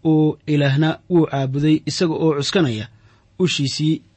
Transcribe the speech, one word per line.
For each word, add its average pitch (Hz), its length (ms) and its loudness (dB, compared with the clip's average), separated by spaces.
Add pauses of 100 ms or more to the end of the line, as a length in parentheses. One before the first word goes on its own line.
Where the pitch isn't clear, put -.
oo 156 420 2
Ilaahna 147 520 0 (120)
wuu 165 160 4
caabuday 143 600 0
isaga 160 280 -2
oo 160 240 0
cuskanaya 131 500 -2 (500)
ushiisii 156 640 -2 (140)